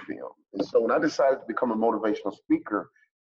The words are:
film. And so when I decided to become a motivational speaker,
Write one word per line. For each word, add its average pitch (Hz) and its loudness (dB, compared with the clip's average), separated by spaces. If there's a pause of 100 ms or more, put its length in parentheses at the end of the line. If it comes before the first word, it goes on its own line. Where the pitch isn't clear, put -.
film. - -10 (200)
And 101 -2
so 120 2
when 113 2
I 143 2
decided 147 2
to - -20
become 117 -2
a 110 -2
motivational 110 0
speaker, - -2 (320)